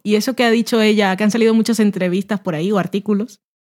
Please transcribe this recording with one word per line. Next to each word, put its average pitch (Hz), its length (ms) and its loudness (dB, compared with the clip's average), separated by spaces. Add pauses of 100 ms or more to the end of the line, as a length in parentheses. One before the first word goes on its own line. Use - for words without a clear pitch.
Y 208 120 -2
eso 233 200 -2
que 247 80 0
ha 233 80 2
dicho 226 300 0
ella, 208 340 2
que 208 80 -4
han 214 80 2
salido 226 220 2
muchas 226 260 0
entrevistas 196 600 -2
por 170 140 -4
ahí 180 180 -2
o 202 40 2
artículos, 202 640 -4 (320)